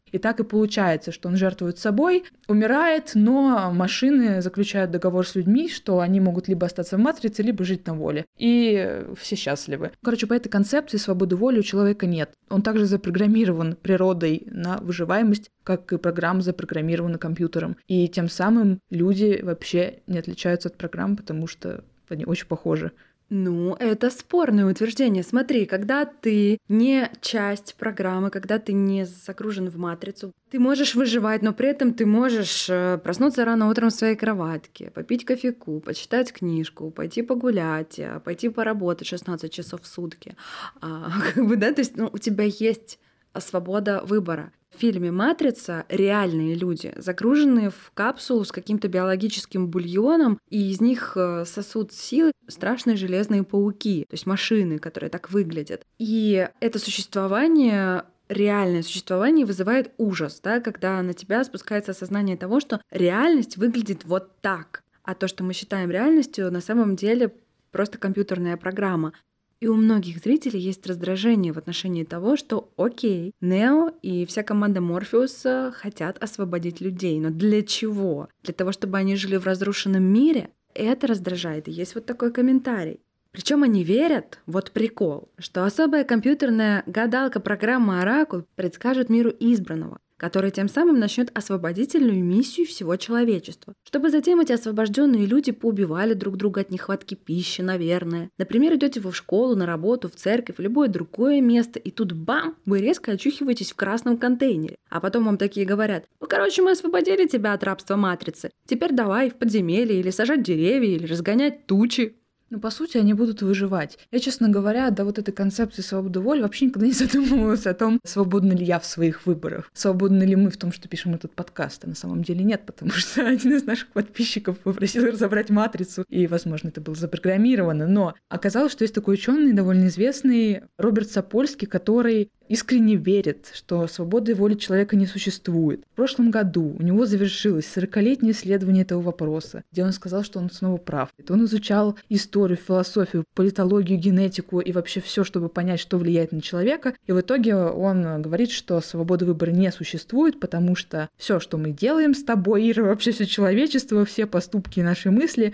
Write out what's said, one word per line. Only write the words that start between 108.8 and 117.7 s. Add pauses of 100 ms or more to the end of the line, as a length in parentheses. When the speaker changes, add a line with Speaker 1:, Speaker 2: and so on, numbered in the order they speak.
Speaker 2:
давай
в
подземелье
или
сажать
деревья,
или
разгонять
тучи». (360)
Speaker 1:
Ну,
по
сути,
они
будут
выживать. (140)
Я,
честно
говоря,
до
вот
этой
концепции
свободы
воли
вообще
никогда
не
<laughs>
задумывалась
о